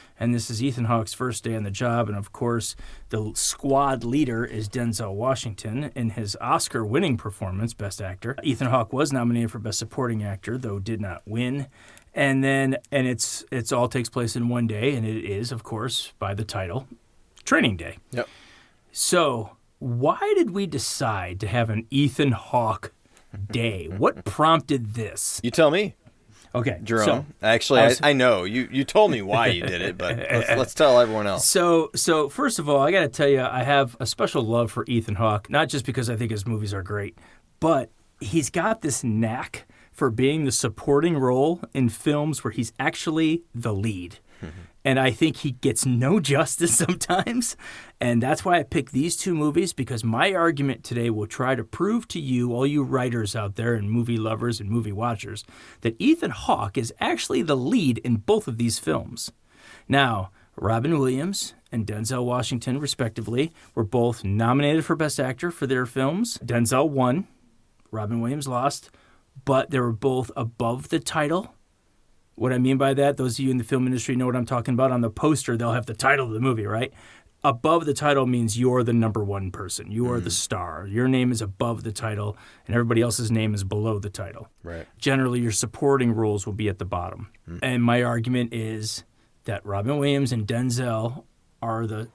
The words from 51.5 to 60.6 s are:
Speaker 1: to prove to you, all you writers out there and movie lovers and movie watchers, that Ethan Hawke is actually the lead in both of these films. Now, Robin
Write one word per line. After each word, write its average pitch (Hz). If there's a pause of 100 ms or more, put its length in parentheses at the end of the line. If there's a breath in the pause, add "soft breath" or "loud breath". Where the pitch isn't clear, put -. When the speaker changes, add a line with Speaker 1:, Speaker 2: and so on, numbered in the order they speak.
Speaker 1:
to 110
prove 214
to 175
you, 123
all 131
you 147
writers 123
out 101
there 117
and 101
movie 117
lovers 110
and 101
movie 110
watchers, 101 (360 loud breath)
that 113
Ethan 285
Hawke 113
is 117
actually -
the 151
lead 139
in 120
both 214
of 113
these 117
films. - (560 loud breath)
Now, 120 (240 soft breath)
Robin 120